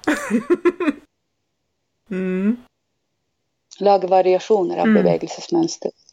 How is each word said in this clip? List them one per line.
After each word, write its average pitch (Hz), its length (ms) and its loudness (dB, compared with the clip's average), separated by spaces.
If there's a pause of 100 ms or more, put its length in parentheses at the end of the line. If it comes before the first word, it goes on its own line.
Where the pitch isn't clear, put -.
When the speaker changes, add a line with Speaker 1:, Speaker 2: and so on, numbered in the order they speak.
Speaker 1:
<laughs> 311 880 -2 (1160)
Mm. 190 460 -2 (1200)
Speaker 2:
Laga 196 300 2
variationer 185 720 2
av 170 80 0
Speaker 1:
Mm. 220 80 4 (100)
Speaker 2:
bevegelsesmönster. - 840 -2 (220)